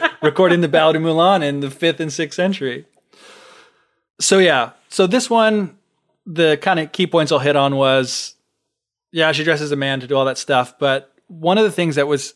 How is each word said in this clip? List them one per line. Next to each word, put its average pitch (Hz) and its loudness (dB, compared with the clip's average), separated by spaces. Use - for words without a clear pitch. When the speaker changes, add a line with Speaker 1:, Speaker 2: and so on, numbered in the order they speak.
Speaker 1:
<laughs> - -8
Speaker 2:
recording 175 2
the 165 0
Ballad 156 4
of 160 -2
Mulan 165 2
in 143 -4
the 139 -6
fifth 165 -2
and 156 -6
sixth 156 -6
century. 165 -4
So, 196 2
yeah. 139 2
So 190 2
this 240 -2
one, 220 0
the 160 0
kind 185 0
of 151 -6
key 180 -2
points 156 0
I'll 147 2
hit 143 0
on 139 0
was, 135 -2
yeah, 160 0
she 151 -4
dresses 151 -2
a 147 0
man 139 -4
to 123 -14
do 139 -2
all 135 2
that 131 -4
stuff, 127 -2
but 139 -2
one 175 0
of 220 4
the 202 2
things 165 -2
that 143 0
was 143 -4